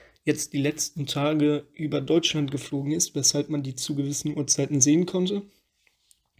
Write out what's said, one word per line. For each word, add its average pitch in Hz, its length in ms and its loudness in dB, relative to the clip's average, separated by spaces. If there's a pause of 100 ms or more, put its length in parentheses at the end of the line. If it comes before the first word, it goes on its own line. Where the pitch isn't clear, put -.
(240)
jetzt - 280 -2
die 147 80 0
letzten 147 460 -2
Tage 147 680 2
über 147 260 -4
Deutschland 151 500 2
geflogen 139 420 -4
ist, 165 220 -2
weshalb 147 360 0
man 147 120 -2
die 135 120 -6
zu - 200 -6
gewissen 143 420 -4
Uhrzeiten 143 440 0
sehen 151 260 6
konnte. 190 360 -2 (960)